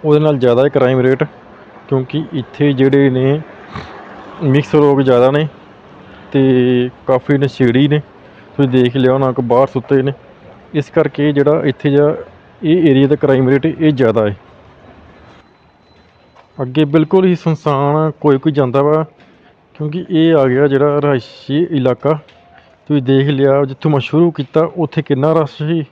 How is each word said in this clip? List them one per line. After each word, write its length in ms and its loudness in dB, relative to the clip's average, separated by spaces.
ਉਹਦੇ 140 2
ਨਾਲ 180 0
ਜ਼ਿਆਦਾ 260 2
ਹੈ 60 2
ਕ੍ਰਾਈਮ 300 0
ਰੇਟ, 240 0
ਕਿਉਂਕਿ 360 -4
ਇੱਥੇ 400 -2
ਜਿਹੜੇ 360 2
ਨੇ 320 0
ਮਿਕਸ 320 0
ਲੋਕ 260 4
ਜ਼ਿਆਦਾ 300 2
ਨੇ 160 -2
ਤੇ 580 0
ਕਾਫੀ 300 0
ਨਸ਼ੇੜੀ 500 0
ਨੇ। 120 0
ਤੁਸੀਂ 120 0
ਦੇਖ 280 0
ਲਿਆ 160 2
ਹੋਣਾ 180 0
ਕਿ 100 -6
ਬਾਹਰ 260 2
ਸੁੱਤੇ 340 -2
ਨੇ, 120 -4
ਇਸ 160 -4
ਕਰਕੇ 420 -2
ਜਿਹੜਾ 340 0
ਇੱਥੇ 260 -2
ਜਾ, 240 2
ਇਹ 260 2
ਏਰੀਆ 180 4
ਦਾ 80 2
ਕ੍ਰਾਈਮ 340 0
ਰੇਟ 160 0
ਇਹ 260 0
ਜ਼ਿਆਦਾ 380 0
ਹੈ। 80 -8
ਅੱਗੇ 240 -2
ਬਿਲਕੁਲ 400 0
ਹੀ 100 2
ਸੁਨਸਾਨ 600 -2
ਆ, 160 -2
ਕੋਈ 160 2
ਕੋਈ 140 -2
ਜਾਂਦਾ 300 0
ਵਾ, 240 0
ਕਿਉਂਕਿ 360 -8
ਇਹ 260 2
ਆ 100 2
ਗਿਆ 220 0
ਜਿਹੜਾ 340 0
ਰਿਹਾਇਸ਼ੀ 640 -4
ਇਲਾਕਾ। 500 -2
ਤੁਸੀਂ 160 -2
ਦੇਖ 240 2
ਲਿਆ, 380 0
ਜਿੱਥੋਂ 260 -6
ਮੈਂ 80 0
ਸ਼ੁਰੂ 320 0
ਕੀਤਾ 300 -4
ਉੱਥੇ 240 -4
ਕਿੰਨਾ 320 0
ਰਸ਼ 240 -2
ਸੀ 340 -4